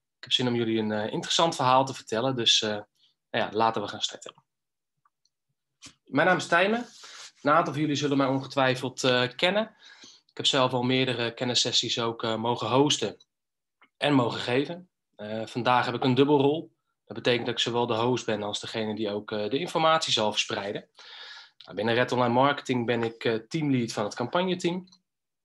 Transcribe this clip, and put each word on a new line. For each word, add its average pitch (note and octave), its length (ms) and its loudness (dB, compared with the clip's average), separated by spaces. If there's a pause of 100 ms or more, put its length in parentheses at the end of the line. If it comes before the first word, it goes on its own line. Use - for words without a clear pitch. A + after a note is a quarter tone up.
(160)
Ik - 80 -20
heb - 80 -6
zin B2+ 160 2
om A#2+ 80 0
jullie A2+ 240 0
een, G#2+ 120 -2
eh, G#2+ 200 -2
interessant E3+ 440 0
verhaal C3 300 4
te C3+ 80 -6
vertellen, B2 420 -2
dus, A#2 260 2
eh, A2 80 -2
nou G#2 160 -6 (440)
ja, G#2+ 220 -2
laten A2 300 2
we G#2 60 -6
gaan G#2+ 140 -10
starten. - 320 -8 (1700)
Mijn D#3 220 2
naam F3+ 100 4
is C#3 100 -4
Tijmen. G#3 380 2 (560)
Een C#3+ 100 2
aantal E3 220 4
van C#3 80 -2
jullie D3 160 0
zullen C#3 200 0
mij C#3 100 4
ongetwijfeld, C3 760 0
eh, B2 320 4
kennen. G3+ 400 0 (540)
Ik - 160 -10
heb - 80 2
zelf B2+ 200 2
al B2 100 0
meerdere B2 500 0
kennissessies A#2+ 680 0
ook, A#2 240 -4
eh, A2+ 120 0
mogen A#2 340 -2
hosten B2+ 480 2 (800)
en D3 160 2
mogen A#2+ 260 2
geven. C#3 500 -4 (260)
Eh, G#2+ 300 -8
vandaag B2 400 0
heb A#2+ 100 -4
ik A#2+ 80 -2
een C3 100 4
dubbelrol. C#3+ 640 2 (300)
Dat G2+ 100 -14
betekent B2 300 0
dat A#2 100 -4
ik - 60 -4
zowel A#2+ 260 0
de A#2 80 -2
host A#2+ 300 0
ben G#2 180 -4
als G#2 160 -6
degene G#2+ 360 -6
die G#2+ 140 -4
ook, G#2 220 -6
eh, G#2+ 180 -4
de C3+ 100 -2
informatie D#3+ 540 2
zal G#2+ 180 2
verspreiden. G#2+ 580 -6 (680)
Nou, - 180 -18
binnen G#2+ 180 0
Red B2 180 2
Online B2 220 2
Marketing B2+ 520 2
ben A#2 180 0
ik, A2+ 200 -6
eh, A#2 120 0
teamlead B2+ 560 -2
van A2+ 120 -4
het G#2 120 -6
campagneteam. F3+ 720 -2 (580)